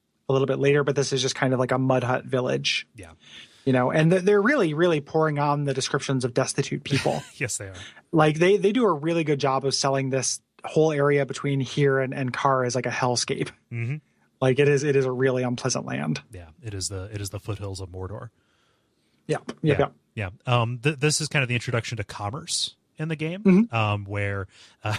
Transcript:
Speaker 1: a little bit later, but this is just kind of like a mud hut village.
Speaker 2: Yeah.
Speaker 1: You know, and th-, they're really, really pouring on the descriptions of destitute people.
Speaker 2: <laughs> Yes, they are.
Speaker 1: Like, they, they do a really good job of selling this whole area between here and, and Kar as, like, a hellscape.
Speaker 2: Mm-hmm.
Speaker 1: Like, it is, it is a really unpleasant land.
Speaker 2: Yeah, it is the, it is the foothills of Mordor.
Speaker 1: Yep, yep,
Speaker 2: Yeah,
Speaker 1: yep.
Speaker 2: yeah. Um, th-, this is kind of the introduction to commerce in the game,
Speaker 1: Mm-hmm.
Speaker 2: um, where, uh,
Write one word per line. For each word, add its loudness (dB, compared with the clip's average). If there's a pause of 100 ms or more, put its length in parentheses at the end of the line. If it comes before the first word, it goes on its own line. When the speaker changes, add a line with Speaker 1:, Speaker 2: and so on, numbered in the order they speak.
(300)
Speaker 1:
a 2
little 4
bit 0
later, 4
but 0
this 0
is 0
just -2
kind 0
of 2
like 0
a 0
mud 2
hut -2
village. -2
Speaker 2:
Yeah. -18 (540)
Speaker 1:
You 2
know, 2
and 4
th-, 2
they're 4
really, 2
really 2
pouring 0
on 0
the 0
descriptions -2
of -2
destitute -2
people. 0
Speaker 2:
<laughs> -20
Yes, -6
they -10
are. -14 (380)
Speaker 1:
Like, 4
they, 6
they 2
do 2
a 4
really 0
good 0
job 0
of 0
selling 0
this -2 (240)
whole 2
area 2
between -2
here 2
and, -2
and -4
Kar 2
as, -2
like, -2
a -2
hellscape. -2 (220)
Speaker 2:
Mm-hmm. -4 (440)
Speaker 1:
Like, 4
it 6
is, 4
it 2
is 4
a -2
really 0
unpleasant -4
land. -4 (100)
Speaker 2:
Yeah, -14 (160)
it -10
is -6
the, -8 (100)
it -6
is -8
the -10
foothills -8
of -12
Mordor. -12 (1000)
Speaker 1:
Yep, -4 (180)
yep, 2
Speaker 2:
Yeah, 2 (260)
Speaker 1:
yep. -8 (120)
Speaker 2:
yeah. 4
Um, -4
th-, -2
this 0
is -6
kind -2
of -4
the -2
introduction -4
to -4
commerce -8 (220)
in -6
the -4
game, -6
Speaker 1:
Mm-hmm. 6
Speaker 2:
um, 0
where, -4 (360)
uh, -2